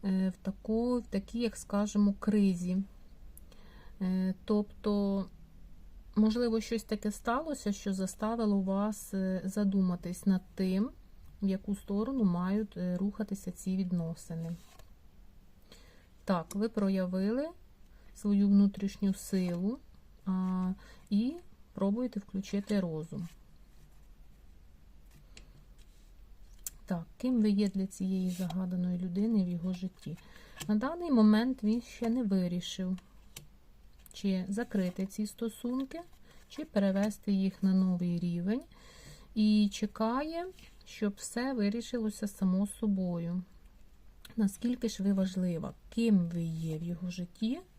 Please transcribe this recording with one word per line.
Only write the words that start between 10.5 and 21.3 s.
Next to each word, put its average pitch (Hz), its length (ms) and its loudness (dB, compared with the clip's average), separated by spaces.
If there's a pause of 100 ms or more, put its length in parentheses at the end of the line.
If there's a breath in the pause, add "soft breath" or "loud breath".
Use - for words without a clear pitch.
тим, 190 360 0 (520)
в 196 60 2
яку 196 260 -2
сторону 220 500 -2
мають, 190 520 0
е, 180 200 -2
рухатися 196 540 -4
ці 185 260 -4
відносини. 170 800 -4 (1700 loud breath)
Так, 175 300 -2
ви 208 140 0
проявили 196 800 0 (680 soft breath)
свою 202 340 4
внутрішню 196 680 4
силу, 185 640 0 (480)
а, 185 460 0 (380 loud breath)
і 233 240 2 (380)